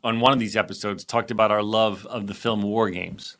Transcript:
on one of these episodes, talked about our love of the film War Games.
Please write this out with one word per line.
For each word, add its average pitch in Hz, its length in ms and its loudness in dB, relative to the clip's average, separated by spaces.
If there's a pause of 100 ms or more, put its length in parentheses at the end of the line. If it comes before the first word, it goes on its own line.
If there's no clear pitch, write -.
on 113 180 0
one 127 120 6
of 135 60 2
these 107 180 -2
episodes, 101 480 -2
talked 120 260 -2
about 107 200 4
our 107 120 4
love 107 440 0
of 107 200 -8
the 98 80 -8
film 110 280 -2
War 104 260 2
Games. 90 520 -10